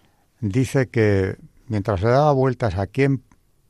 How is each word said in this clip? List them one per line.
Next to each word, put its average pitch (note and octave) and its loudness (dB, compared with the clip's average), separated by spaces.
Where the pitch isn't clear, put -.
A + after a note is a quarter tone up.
dice A#2+ -2
que G2+ 0
mientras G2+ -4
le A2+ 2
daba C#3+ 4
vueltas B2+ 0
a G2 -2
quién C3+ -2